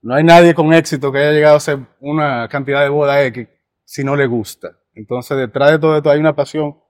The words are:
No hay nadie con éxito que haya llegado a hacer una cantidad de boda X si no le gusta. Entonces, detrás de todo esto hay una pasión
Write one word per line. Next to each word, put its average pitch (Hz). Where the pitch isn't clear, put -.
No 117
hay 151
nadie 170
con 156
éxito 151
que 135
haya 147
llegado 151
a 151
hacer 143
una 139
cantidad 139
de 143
boda 143
X 120
si -
no 139
le 139
gusta. 110
Entonces, 123
detrás 135
de 160
todo 156
esto 151
hay 147
una 156
pasión 151